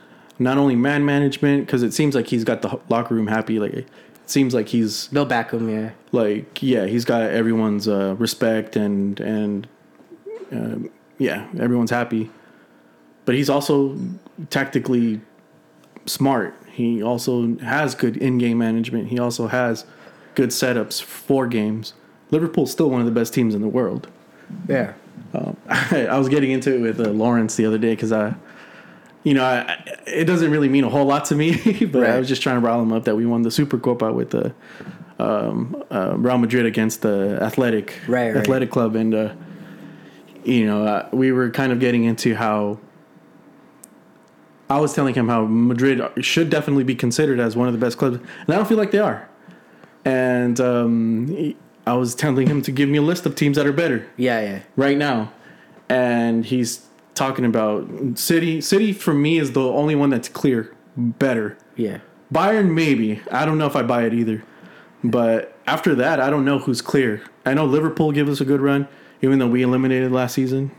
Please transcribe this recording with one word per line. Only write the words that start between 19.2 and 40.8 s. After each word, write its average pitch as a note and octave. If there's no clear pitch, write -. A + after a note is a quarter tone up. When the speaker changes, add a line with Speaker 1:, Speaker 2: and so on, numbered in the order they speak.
Speaker 1:
has A#2+
good B2
setups A#2+
for C3+
games. A2
Liverpool's D#3
still D#3+
one B2+
of A#2
the A#2
best A#2
teams A#2
in G2+
the G#2+
world. A2+
Speaker 2:
Yeah. B2+
Speaker 1:
Um, -
<laughs> -
I, C#3
I C3
was C3+
getting C3+
into C3
it -
with, A2+
uh, A2
Lawrence A2
the A2
other A2
day A2+
'cause A2
I, G#2
you D3+
know, C3+
I, B2+
I, -
it E3
doesn't E3
really D3
mean C3+
a A2+
whole C#3
lot C#3
to D#3
me, D3+
<laughs> G#3
but B2+
I A2+
Speaker 2:
Right. A#2+
Speaker 1:
was B2+
just C3
trying B2+
to A#2
rile A#2
him A2+
up A2+
that A2
we A#2
won A#2
the A2+
Supercopa A#2+
with B2
the, -
um, A2+
uh, F#2+
Real B2
Madrid A#2+
against A2
the G2+
Athletic, A2
Speaker 2:
Right, A#2+
right. A2
Speaker 1:
Athletic C3
Club, A2+
and, A2+
uh, G#2+
you A#2+
know, G#2